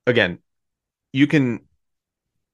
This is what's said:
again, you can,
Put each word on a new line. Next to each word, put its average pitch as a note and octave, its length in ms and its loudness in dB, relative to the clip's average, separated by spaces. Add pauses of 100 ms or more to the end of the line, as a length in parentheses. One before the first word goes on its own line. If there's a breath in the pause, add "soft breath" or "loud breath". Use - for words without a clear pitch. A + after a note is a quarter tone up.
again, G#2 320 0 (760)
you C#3 120 2
can, C3+ 340 -2 (920)